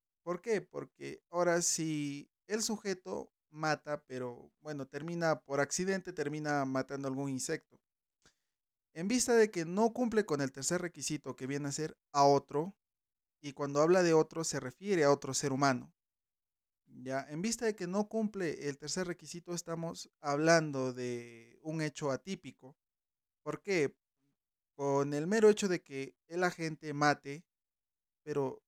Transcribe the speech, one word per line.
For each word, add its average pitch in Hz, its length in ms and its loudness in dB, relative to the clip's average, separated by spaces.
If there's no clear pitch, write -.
¿Por 175 180 -6
qué? 220 220 -2
Porque 139 720 -12
ahora 175 320 2
si 147 640 -4
el 220 160 -4
sujeto 202 720 -6
mata, 151 560 -4
pero 127 540 -10
bueno, 147 280 -10
termina 160 540 -2
por 139 200 -2
accidente, 185 520 -2
termina 147 500 -2
matando 135 440 -4
algún 135 220 -4
insecto. 135 520 -6
En 175 120 -4
vista 240 260 2
de 214 160 8
que 170 140 -2
no 208 260 2
cumple 220 340 0
con 151 140 0
el 135 140 -2
tercer 151 260 -2
requisito 151 560 -6
que 131 120 -8
viene 143 200 -4
a 139 60 -6
ser 156 240 -6
a 143 100 6
otro, 143 540 4
y 143 100 -10
cuando 143 300 0
habla 180 220 6
de 165 100 6
otro 160 320 2
se 143 160 -4
refiere 170 420 0
a 143 80 8
otro 135 220 2
ser 139 180 0
humano. 131 420 2
Ya, 131 440 -8
en 151 120 -8
vista 233 240 -4
de 214 100 0
que 180 120 -8
no 202 200 0
cumple 202 640 -4
el 135 80 -8
tercer 175 280 -6
requisito, 175 480 -10
estamos 165 560 -8
hablando 147 720 4
de 120 680 -10
un 156 200 -6
hecho 151 280 -4
atípico. 135 680 -10
¿Por 147 180 -8
qué? 170 320 0
Con 139 380 0
el 147 140 -2
mero 214 220 8
hecho 208 180 4
de 180 160 -2
que 135 320 -10
el 175 180 -2
agente 160 480 -6
mate, 143 500 0
pero 143 440 -4